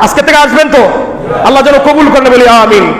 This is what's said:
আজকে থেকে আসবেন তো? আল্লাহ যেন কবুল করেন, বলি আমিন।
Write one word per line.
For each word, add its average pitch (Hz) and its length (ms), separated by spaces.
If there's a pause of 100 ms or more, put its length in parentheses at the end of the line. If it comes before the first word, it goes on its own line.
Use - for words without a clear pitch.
আজকে 294 200
থেকে 302 200
আসবেন 302 300
তো? 254 60 (680)
আল্লাহ 269 200
যেন 285 100 (100)
কবুল 294 260
করেন, 262 200
বলি 247 120 (180)
আমিন। 208 220 (140)